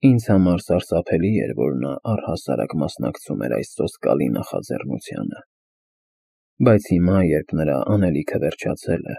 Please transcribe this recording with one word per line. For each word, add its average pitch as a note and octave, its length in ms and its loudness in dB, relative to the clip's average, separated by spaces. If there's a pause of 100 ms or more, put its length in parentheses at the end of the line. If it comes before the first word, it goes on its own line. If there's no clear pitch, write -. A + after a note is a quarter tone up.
Ինձ B2 220 4
համար F2+ 340 4
սարսափելի E2+ 760 0
էր, - 180 -2
որ C2 220 0
նա C2 160 -4 (100)
առհասարակ - 720 -4
մասնակցում - 680 -4
էր A#1 120 -2
այս - 160 -4
սոսկալի - 580 0
նախաձեռնությանը։ - 1160 -6 (1160)
Բայց A2+ 280 4
հիմա, F2+ 340 4
երբ D#2 320 0
նրա D2+ 320 0
անելիքը F2+ 540 0
վերջացել - 680 -4
է - 140 -10